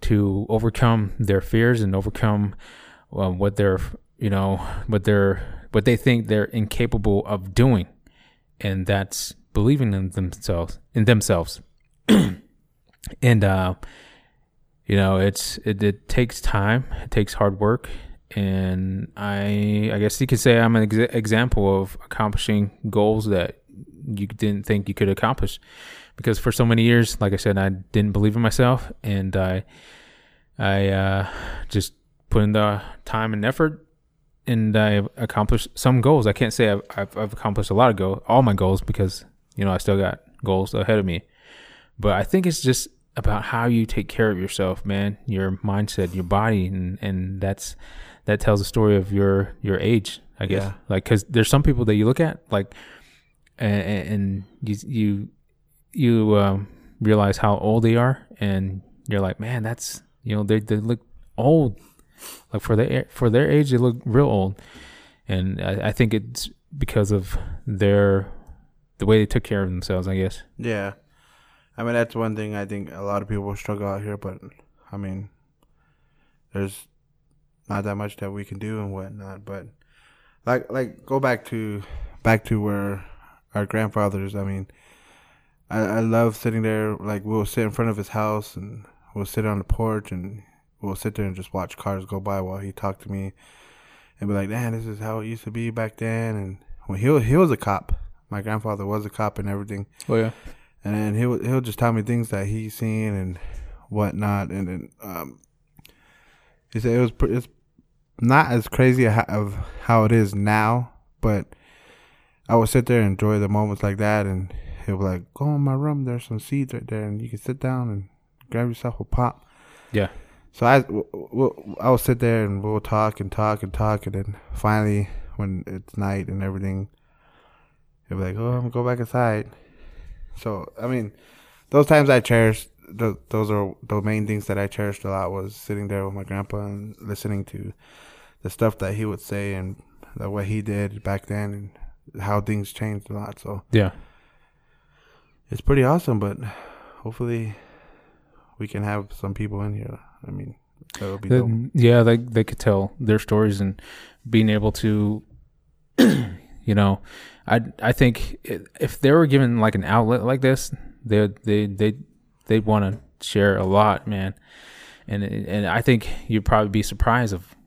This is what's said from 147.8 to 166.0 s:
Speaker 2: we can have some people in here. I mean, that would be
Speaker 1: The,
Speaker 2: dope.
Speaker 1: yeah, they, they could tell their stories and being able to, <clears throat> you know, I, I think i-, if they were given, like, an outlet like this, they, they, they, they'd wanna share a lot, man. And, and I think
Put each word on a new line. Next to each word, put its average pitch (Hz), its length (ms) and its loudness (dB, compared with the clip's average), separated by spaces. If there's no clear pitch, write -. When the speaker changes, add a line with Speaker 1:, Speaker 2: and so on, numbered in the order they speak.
Speaker 2:
we 107 100 -8
can 101 160 -8
have 104 300 -4
some 98 200 -8
people 104 300 -6
in 104 120 -6
here. - 240 -12
I - 60 -14
mean, - 240 -12
that 98 120 -6
would 101 100 -10
be 95 80 -8
Speaker 1:
The, 123 100 6
Speaker 2:
dope. 117 100 0
Speaker 1:
yeah, 120 300 6
they, 117 140 6
they 117 260 0
could - 160 -6
tell 98 400 2
their 107 200 2
stories 107 400 2
and 98 220 -2
being 110 200 6
able 107 240 2
to, 104 480 0
<clears throat> - 360 -10
you 120 800 2
know, 98 260 4
I, 113 140 4
I 113 100 2
think - 460 2
i-, 87 100 -6
if - 200 -4
they 135 120 4
were 165 140 6
given, 131 340 4
like, 110 160 4
an 98 80 0
outlet 113 400 2
like 131 180 0
this, 131 300 2
they, 104 240 4
they, 104 220 2
they, 104 300 -2
they'd 110 200 2
wanna 104 340 2
share 101 360 4
a 98 80 0
lot, 101 420 4
man. 98 280 -4
And, 101 160 -4
and 104 420 -4
I 90 160 0
think 120 260 4